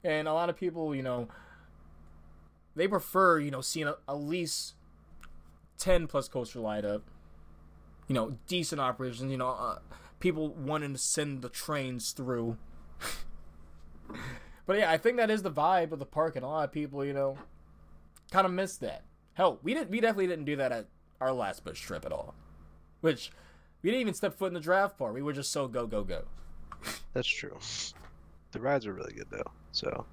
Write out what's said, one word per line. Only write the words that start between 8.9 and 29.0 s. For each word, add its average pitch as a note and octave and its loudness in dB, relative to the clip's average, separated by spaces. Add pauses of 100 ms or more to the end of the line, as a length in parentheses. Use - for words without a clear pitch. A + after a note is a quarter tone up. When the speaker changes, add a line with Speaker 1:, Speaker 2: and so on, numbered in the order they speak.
Speaker 1:
you C3+ 0
know, B2+ 0
uh, A2 -2 (420)
people D#3 2
wanting D3 -2
to B2+ -6
send C#3+ 0
the B2 -6
trains C3 -4
through. A#2+ 0 (420)
<laughs> - -8 (500)
But G3 4
yeah, F#3 6
I D#3+ 8
think B3 4
that A3+ 6
is G#3+ 4
the F#3 0
vibe D#3+ 6
of D#3 -4
the C#3 -6
park, D#3 2
and B2 -4
a C3 -4
lot D#3 0
of D3 0
people, C#3+ -4
you C#3+ -2
know, C#3 2 (960)
kinda F#3+ 8
miss F#3 0
that. G2 -6 (320)
Hell, E3+ 6
we G#3 2
didn't, B3 0
we A3 0
definitely G3+ 4
didn't D#3+ -2
do D3 0
that C3+ 2
at A2+ -4 (340)
our C3 4
last G#2+ -2
Busch E2 -10
trip E2+ -6
at D#2+ -4
all. - -6 (640)
Which, D3+ 0 (500)
we F3+ 2
didn't B3+ 2
even G#3 0
step - -2
foot F#3+ 0
in F3 -2
the E3+ -4
draft F#3 4
part. A#2 -2
We C3+ -4
were D3 -2
just C3+ -4
so C#3 0
go, A#2+ -2
go, G#2 0
go. F2+ -2 (920)
Speaker 2:
That's B2+ 0
true. - -2 (960)
The G#2+ -6
rides C3 4
were G2 -4
really - -8